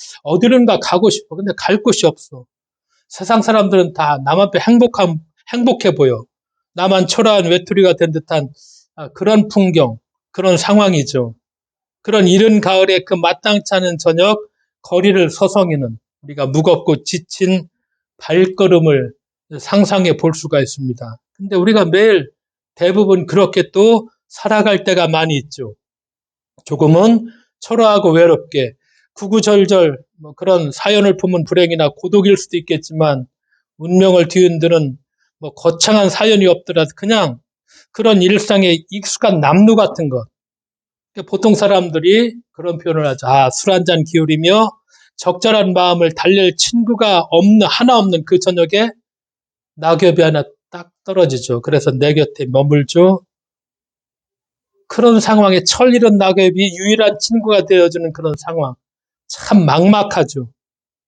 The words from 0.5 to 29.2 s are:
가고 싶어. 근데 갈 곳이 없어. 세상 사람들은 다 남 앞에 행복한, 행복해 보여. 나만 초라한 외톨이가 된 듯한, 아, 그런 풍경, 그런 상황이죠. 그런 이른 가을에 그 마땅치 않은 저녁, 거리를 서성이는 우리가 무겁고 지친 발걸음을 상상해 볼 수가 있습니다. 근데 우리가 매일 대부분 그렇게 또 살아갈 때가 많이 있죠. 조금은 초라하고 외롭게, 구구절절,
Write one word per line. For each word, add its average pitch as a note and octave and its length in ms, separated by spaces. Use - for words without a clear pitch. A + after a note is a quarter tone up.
가고 F3+ 280
싶어. - 260
근데 F#3+ 200
갈 G#3 260
곳이 A3+ 240
없어. - 400
세상 G#3+ 340
사람들은 G3 520
다 D3 300
남 D#3 160
앞에 G3 180
행복한, A3+ 640
행복해 A#3+ 420
보여. B2 300
나만 F#3 320
초라한 G#3 400
외톨이가 F3+ 480
된 E3 180
듯한, D3+ 360
아, D3 140
그런 G#3+ 380
풍경, D#3+ 500
그런 F#3 240
상황이죠. D3+ 800
그런 G#3 260
이른 G#3 320
가을에 F#3+ 440
그 - 100
마땅치 F3+ 600
않은 F3+ 240
저녁, F3 400
거리를 F#3 480
서성이는 E3 680
우리가 C#3+ 240
무겁고 D#3 580
지친 F#3 640
발걸음을 E3+ 960
상상해 F#3+ 560
볼 E3 180
수가 D3 260
있습니다. B2+ 580
근데 G3 200
우리가 G3+ 300
매일 F#3 440
대부분 F#3+ 520
그렇게 F#3 460
또 A3 360
살아갈 G#3+ 560
때가 F3 240
많이 D#3+ 280
있죠. A#2+ 380
조금은 F3 600
초라하고 G#3 520
외롭게, D#3 600
구구절절, F#3+ 840